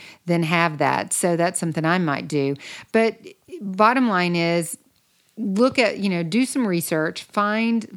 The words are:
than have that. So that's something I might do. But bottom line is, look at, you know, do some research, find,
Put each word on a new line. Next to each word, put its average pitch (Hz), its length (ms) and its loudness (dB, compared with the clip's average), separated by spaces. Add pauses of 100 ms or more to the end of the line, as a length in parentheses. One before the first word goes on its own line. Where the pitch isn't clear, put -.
(260)
than 170 180 0
have 165 340 0
that. 135 340 0
So 175 240 0
that's 170 240 0
something 165 240 -4
I 165 140 2
might 147 320 -2
do. 139 260 0 (380)
But 226 240 2 (420)
bottom 214 480 2
line 175 300 2
is, 170 400 0 (640)
look 226 380 2
at, 226 200 2
you 196 100 0
know, 175 120 0
do 190 240 0
some 247 220 -2
research, 170 560 -2
find, 220 720 0